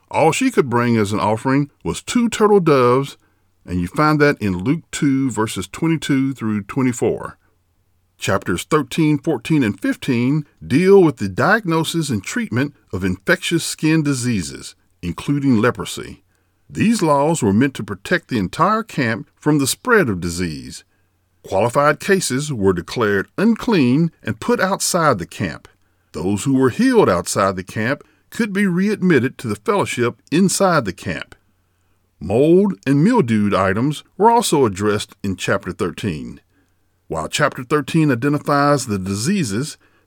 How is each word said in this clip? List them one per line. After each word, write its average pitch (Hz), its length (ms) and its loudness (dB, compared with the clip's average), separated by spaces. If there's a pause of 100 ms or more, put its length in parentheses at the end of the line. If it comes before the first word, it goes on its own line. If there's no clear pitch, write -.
all 147 220 2
she 262 180 -2
could 160 200 0
bring 120 280 2
as 104 140 0
an 101 80 -2
offering 131 500 0 (140)
was - 180 -6
two 240 280 0
turtle 208 300 4
doves, 135 580 2 (480)
and 90 140 -4
you 87 80 -2
find 151 320 2
that 143 220 2
in 95 160 0
Luke 135 240 -2 (100)
two, 135 380 0
verses 107 380 -4
twenty-two 139 680 -2
through 107 300 -4
twenty-four. 120 720 -2 (800)
Chapters 95 460 -2
thirteen, 151 560 0
fourteen, 151 440 -2
and 107 160 -2
fifteen 143 640 -2 (200)
deal 185 380 6
with 147 140 2
the 101 120 -4
diagnosis 165 800 0
and 107 140 -2
treatment 143 500 -4 (180)
of 95 120 -4
infectious 165 600 -2
skin 160 380 0
diseases, 120 760 -4 (280)
including 135 540 0
leprosy. - 640 -4 (440)
These 190 360 0
laws 151 400 2
were 98 100 2
meant 135 220 2
to 120 80 -10
protect 104 460 -6
the 123 100 -2
entire 185 420 0
camp 131 540 -4
from 151 240 0
the 135 80 0
spread 208 420 0
of 90 120 -2
disease. 85 640 -8 (600)
Qualified 143 560 0
cases 151 540 -2
were 98 180 2
declared 98 640 -2
unclean 165 760 2 (100)
and - 180 -6
put 240 200 -2
outside 165 580 0
the 85 80 -8
camp. - 420 -8 (440)
Those 98 320 -4
who 135 100 0
were 131 160 4
healed 220 400 4
outside 95 460 0
the 92 80 -6
camp 113 400 -4 (260)
could 220 240 -4
be 202 140 2
readmitted 180 720 2
to 123 80 -10
the 104 80 -4
fellowship 127 680 -2 (100)
inside 170 540 2
the 92 80 -4
camp. - 400 -10 (880)
Mold 165 540 4 (120)
and 139 180 4
mildewed 113 520 2
items 98 480 0 (140)
were 214 120 4
also 170 360 4
addressed 104 580 -2
in 98 120 -4
chapter 98 360 -4
thirteen. 78 680 -6 (640)
While 156 200 -6
chapter 143 360 -4
thirteen 151 480 0
identifies 143 760 0
the 104 140 -2
diseases, 110 800 -4 (300)